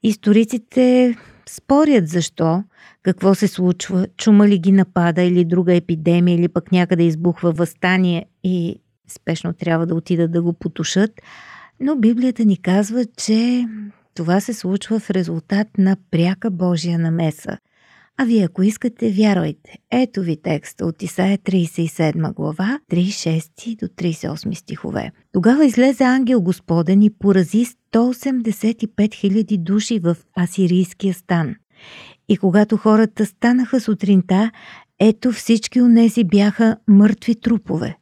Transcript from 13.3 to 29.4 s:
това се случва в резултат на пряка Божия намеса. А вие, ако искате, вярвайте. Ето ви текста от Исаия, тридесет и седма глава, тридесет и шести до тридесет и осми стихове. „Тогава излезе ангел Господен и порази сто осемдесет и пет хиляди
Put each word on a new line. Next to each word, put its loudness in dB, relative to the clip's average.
това 0
се -8
случва -4
в -10
резултат -4
на 2
пряка -2
Божия -2
намеса. -4
А 0
вие, 2
ако -4
искате, -2
вярвайте. -2
Ето -2
ви -4
текста -6
от -8
Исаия, -2
тридесет -2
и -2
седма -4
глава, -6
тридесет 0
и -6
шести -8
до -10
тридесет -6
и -6
осми -8
стихове. -10
„Тогава 2
излезе 2
ангел 0
Господен 0
и 4
порази 0
сто -2
осемдесет -4
и -6
пет -2
хиляди -2